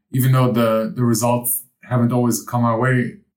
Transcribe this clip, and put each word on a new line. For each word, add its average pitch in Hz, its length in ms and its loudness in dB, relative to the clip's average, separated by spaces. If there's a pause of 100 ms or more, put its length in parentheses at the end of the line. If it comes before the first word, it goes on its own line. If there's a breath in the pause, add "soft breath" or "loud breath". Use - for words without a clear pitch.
(120)
even 131 200 2
though 127 200 4
the, 110 440 0
the 123 80 -2
results 120 600 -2 (200)
haven't 120 300 0
always 120 280 0
come 117 240 -2
our 113 140 0
way, 127 380 0 (200)